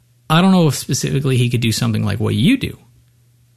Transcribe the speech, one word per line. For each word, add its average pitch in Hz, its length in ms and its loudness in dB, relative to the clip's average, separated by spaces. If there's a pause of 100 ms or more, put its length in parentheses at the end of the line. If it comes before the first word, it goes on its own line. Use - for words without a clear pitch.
(300)
I 160 100 4
don't 190 120 4
know 180 160 4
if 127 60 0
specifically 139 640 -2
he 120 140 0
could 120 100 -2
do 117 120 0
something 110 320 -2
like 101 140 -2
what 104 160 -2
you 160 220 2
do, - 220 -10 (800)